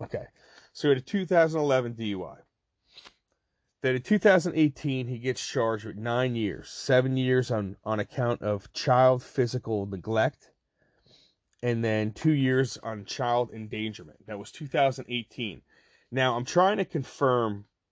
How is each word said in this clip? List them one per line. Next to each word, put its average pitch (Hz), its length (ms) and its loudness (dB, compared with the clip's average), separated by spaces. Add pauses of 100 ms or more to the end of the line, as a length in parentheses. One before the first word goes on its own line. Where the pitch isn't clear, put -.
Okay. - 240 -8 (480)
So - 140 -2
he 139 60 6
had 131 40 -2
a - 20 -6
two 190 240 -4
thousand 160 380 4
eleven 131 320 2
D 110 140 -4
U 92 180 -4
I. - 100 -16 (1400)
Then 131 160 0
in 131 60 -4
two 214 160 2
thousand 185 380 4
eighteen, 139 500 0
he 123 100 -6
gets 123 280 -4
charged 113 420 -2
with 90 100 -10
nine 120 400 0
years. 101 320 -4
Seven 131 480 2
years 127 340 2
on, 101 340 -2
on 107 160 -2
account 120 420 -2
of 104 320 -4
child 127 480 4
physical 113 640 -2
neglect. 110 640 -2 (1120)
And 117 200 0
then 107 300 0
two 156 200 0
years 131 500 2
on 110 240 -10
child 120 440 -2
endangerment. 107 760 -8
That 107 120 -10
was 101 140 -14
two 151 140 -12
thousand 139 420 0
eighteen. 117 540 -8 (520)
Now, 127 220 2
I'm 123 80 -4
trying 185 320 2
to 202 80 -2
confirm 120 800 0 (280)